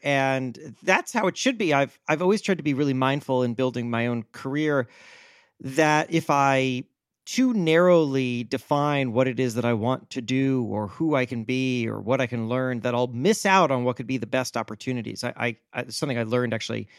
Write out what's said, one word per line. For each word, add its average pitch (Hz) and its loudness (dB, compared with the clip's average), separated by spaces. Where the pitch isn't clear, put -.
And 135 -2
that's 190 0
how 220 0
it 180 -2
should 254 0
be. 170 2
I've, 139 0
I've 156 0
always 196 2
tried 190 -2
to 151 -10
be 143 0
really 139 2
mindful 131 0
in 120 0
building 120 -2
my 117 0
own 120 -2
career 143 -2
that 151 2
if 165 0
I 135 2
too 254 2
narrowly 156 4
define 143 0
what 123 2
it 123 -2
is 120 0
that 120 -2
I 120 2
want 117 -2
to - -8
do 135 0
or 104 -4
who 151 -2
I 127 2
can 117 -6
be 127 -2
or 104 -8
what 123 0
I 127 0
can 117 -4
learn, 127 -2
that 123 -2
I'll 123 0
miss 135 0
out 190 4
on 123 0
what 123 0
could 123 -10
be 131 -4
the 113 -6
best 127 -2
opportunities. 113 -6
I, 120 -4
I, 117 -2
I, 123 -8
something 131 -4
I 120 -2
learned 117 0
actually 110 -6